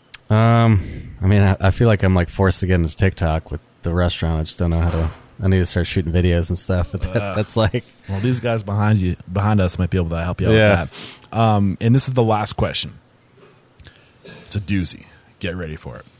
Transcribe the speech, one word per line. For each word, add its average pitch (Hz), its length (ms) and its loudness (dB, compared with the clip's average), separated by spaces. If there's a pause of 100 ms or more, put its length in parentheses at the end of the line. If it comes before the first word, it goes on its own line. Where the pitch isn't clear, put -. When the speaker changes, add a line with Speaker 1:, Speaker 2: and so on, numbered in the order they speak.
(280)
Speaker 1:
Um, 113 520 4 (400)
I 90 60 -2
mean, 101 160 6
I, 98 180 4
I 98 120 4
feel 120 160 4
like 104 160 2
I'm, 95 100 4
like, 87 160 2
forced 95 300 0
to 92 60 -2
get 92 80 2
into 82 200 0
TikTok 82 560 -2
with 78 100 -8 (220)
the 85 100 -4
restaurant. 85 460 0
I 78 60 -2
just - 160 -10
don't 85 100 0
know 82 80 2
how 85 120 0
to. 80 200 -2 (320)
I 95 60 0
need 95 100 4
to 87 80 2
start 87 220 -2
shooting 85 240 -2
videos 87 380 2
and 85 80 -2
stuff. 90 340 -4
But 87 100 -6
that, 92 140 -6
Speaker 2:
Uh, 101 180 -4
Speaker 1:
that's 104 220 -4
like, 110 260 0 (260)
Speaker 2:
well, 98 120 -4
these 123 200 -2
guys 113 220 -4
behind 104 380 0
you, 90 160 -2 (160)
behind 101 280 0
us, 90 180 -2
might 90 120 -2
be 98 80 -2
able 82 120 -2
to 82 120 -4
help 87 180 -6
you 92 80 0
out 110 40 4
Speaker 1:
Yeah. 104 300 4
Speaker 2:
with - 380 -14 (100)
that. - 60 -8
Um, 107 440 2
and 117 140 2
this 131 120 2
is 131 80 -6
the 127 80 2
last 107 300 0
question. - 400 -4 (1500)
It's - 100 -8
a 104 60 -2
doozy. 95 460 -4 (320)
Get 90 180 -6
ready 80 200 -10
for 60 200 -16
it. - 80 -20 (160)